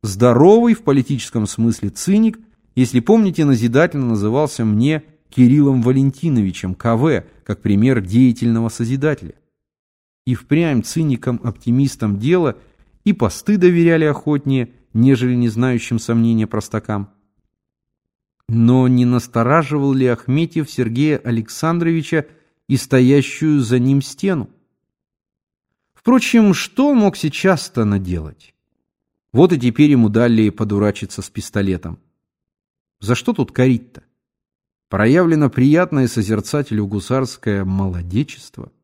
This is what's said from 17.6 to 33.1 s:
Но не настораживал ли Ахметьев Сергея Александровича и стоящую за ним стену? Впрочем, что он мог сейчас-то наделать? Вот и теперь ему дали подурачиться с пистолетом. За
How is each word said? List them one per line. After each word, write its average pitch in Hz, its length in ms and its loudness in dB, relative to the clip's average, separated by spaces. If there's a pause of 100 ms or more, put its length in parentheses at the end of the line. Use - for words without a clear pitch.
Но 120 420 4
не 123 180 2
настораживал 135 880 -2
ли 131 120 0
Ахметьев 143 640 -2
Сергея 131 460 -2
Александровича 160 1080 -4 (420)
и 139 80 0
стоящую 139 840 2
за 123 180 0
ним 135 240 2
стену? 180 480 -6 (1400)
Впрочем, 226 580 2
что 262 360 -2
он 269 100 2
мог 208 180 0
сейчас-то 151 680 -2
наделать? 90 680 -6 (800)
Вот 170 200 4
и 160 60 0
теперь 123 320 2
ему 117 200 4
дали 113 400 2
подурачиться 104 720 -4
с - 80 -14
пистолетом. 92 680 -6 (1000)
За 107 140 0